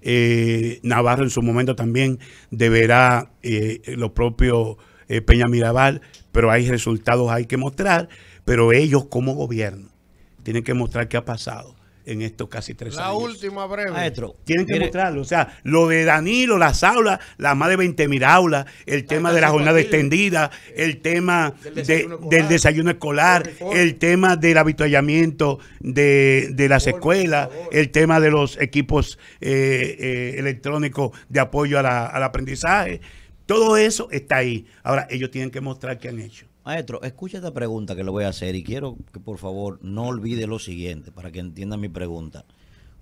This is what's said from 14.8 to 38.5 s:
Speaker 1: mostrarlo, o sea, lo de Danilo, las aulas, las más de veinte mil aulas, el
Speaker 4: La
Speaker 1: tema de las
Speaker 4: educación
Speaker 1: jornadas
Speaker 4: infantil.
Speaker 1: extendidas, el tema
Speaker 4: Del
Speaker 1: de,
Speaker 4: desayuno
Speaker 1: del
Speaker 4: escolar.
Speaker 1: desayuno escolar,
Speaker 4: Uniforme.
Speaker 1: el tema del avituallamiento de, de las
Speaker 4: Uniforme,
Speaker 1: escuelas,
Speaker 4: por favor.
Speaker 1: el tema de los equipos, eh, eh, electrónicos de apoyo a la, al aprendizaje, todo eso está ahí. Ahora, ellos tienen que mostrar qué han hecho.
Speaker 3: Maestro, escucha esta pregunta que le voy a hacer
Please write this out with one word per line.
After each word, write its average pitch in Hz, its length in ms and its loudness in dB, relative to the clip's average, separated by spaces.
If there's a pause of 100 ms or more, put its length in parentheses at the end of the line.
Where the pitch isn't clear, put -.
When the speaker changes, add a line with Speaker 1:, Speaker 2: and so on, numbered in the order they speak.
Speaker 1:
mostrarlo, 170 380 -2
o - 20 -6
sea, 165 380 -2
lo 165 260 4
de 160 160 4
Danilo, 196 540 2
las 165 260 2
aulas, 214 340 2 (200)
las 143 180 2
más 156 140 2
de 190 60 2
veinte 170 320 0
mil 139 160 0
aulas, 156 420 4 (180)
el 139 160 -2
Speaker 4:
La - 60 -12
Speaker 1:
tema 165 260 0
de 170 80 4
las 156 120 4
Speaker 4:
educación - 0 -
Speaker 1:
jornadas 151 320 4
Speaker 4:
infantil. 175 160 2
Speaker 1:
extendidas, 156 500 0 (260)
el 156 240 -2
tema 170 540 0 (100)
Speaker 4:
Del 156 100 -14
Speaker 1:
de, 160 60 -8
Speaker 4:
desayuno 160 380 0
Speaker 1:
del 165 60 -16
Speaker 4:
escolar. 160 260 4
Speaker 1:
desayuno 160 400 2
escolar, 165 560 2
Speaker 4:
Uniforme. 175 360 -4
Speaker 1:
el 165 120 2
tema 180 420 4
del 160 220 4
avituallamiento 151 1000 2 (200)
de, 135 720 4
de 139 160 2
las 135 160 4
Speaker 4:
Uniforme, - 140 0
Speaker 1:
escuelas, 160 480 0
Speaker 4:
por 131 100 -14
favor. 170 180 -10
Speaker 1:
el 143 160 2
tema 160 300 4
de 156 100 4
los 147 300 0
equipos, 143 580 -2 (220)
eh, 135 580 -2
eh, 123 380 -6
electrónicos 139 760 -4 (180)
de 135 100 0
apoyo 143 380 0
a 139 40 2
la, 123 220 0
al 131 180 -6
aprendizaje, 143 800 -2 (460)
todo 220 320 4
eso 220 320 0
está 139 260 -2
ahí. 123 300 -2 (160)
Ahora, 131 260 -4
ellos 127 220 -8
tienen 131 200 -10
que 135 120 -12
mostrar 131 360 -12
qué 127 120 -14
han 120 80 -12
hecho. 107 260 -18 (200)
Speaker 3:
Maestro, 147 380 -10
escucha 180 340 -14
esta 175 160 -12
pregunta 113 420 -8
que 90 80 -10
le 95 80 -6
voy 101 140 -4
a 98 40 -2
hacer 92 260 -8